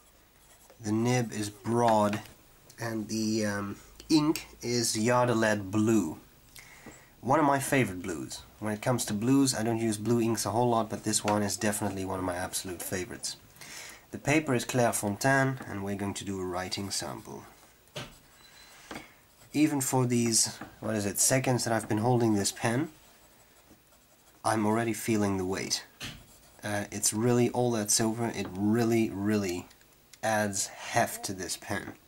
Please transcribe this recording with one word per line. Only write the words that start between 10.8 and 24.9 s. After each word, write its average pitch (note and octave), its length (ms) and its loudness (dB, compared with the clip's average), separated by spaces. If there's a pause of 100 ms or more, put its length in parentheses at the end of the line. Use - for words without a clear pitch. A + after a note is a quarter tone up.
but G2+ 140 -8
this G#2+ 200 0
one G#2 180 2
is G2 140 -2
definitely G2+ 480 -2
one F#2+ 140 -6
of F#2 60 -4
my F2+ 120 -2
absolute F#2 460 -8
favorites. - 540 -6 (760)
The A2 60 -10
paper D3 360 2
is A#2+ 100 0
Clairefontaine, C3 1040 2
and G2 160 -6
we're G2+ 120 -4
going G2 180 -4
to - 100 -8
do F#2+ 160 -6
a F#2 40 -4
writing F#2 460 -4
sample. - 540 -8 (2000)
Even D3 280 4
for B2+ 260 2
these, A#2 500 2 (240)
what A2 140 -2
is G#2 100 0
it, F#2+ 140 -2
seconds C3 460 2
that A#2 80 0
I've A2 160 0
been G#2+ 100 2
holding A#2 360 4
this G2 180 2
pen, B2+ 380 -2 (1500)
I'm A2 200 0
already A2+ 280 0